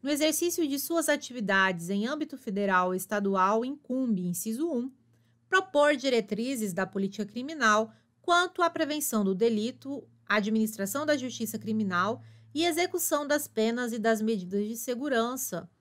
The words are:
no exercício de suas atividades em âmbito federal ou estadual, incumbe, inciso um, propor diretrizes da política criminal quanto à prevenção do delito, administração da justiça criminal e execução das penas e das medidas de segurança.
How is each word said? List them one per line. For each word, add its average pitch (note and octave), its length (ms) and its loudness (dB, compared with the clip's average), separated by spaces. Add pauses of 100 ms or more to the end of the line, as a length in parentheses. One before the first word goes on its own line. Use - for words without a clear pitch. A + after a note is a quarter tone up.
no C#4 100 -2
exercício D#4 560 2
de C#4 100 -2
suas D#4+ 320 0
atividades G3 800 0
em G3+ 160 0
âmbito C#4+ 320 -6
federal F#3+ 520 2
ou F3+ 60 -2
estadual, G3 720 2
incumbe, B3+ 640 -2
inciso A3 440 -4
um, C4 200 -4 (580)
propor D4+ 460 4
diretrizes A#3 800 -2
da F#3+ 120 -2
política G3 400 -4
criminal A3+ 680 2 (300)
quanto F4+ 400 2
à E4+ 80 4
prevenção D4+ 540 -2
do F#3+ 100 2
delito, A#3 760 -2 (200)
administração A3 800 0
da D4+ 100 4
justiça A#3 400 -6
criminal G#3 640 0 (320)
e D#4 120 0
execução E4 600 0
das D4 200 0
penas A#3 460 0
e A#3+ 40 -4
das A3 240 2
medidas G3+ 460 -2
de A3+ 80 -6
segurança. A#3+ 920 -4 (140)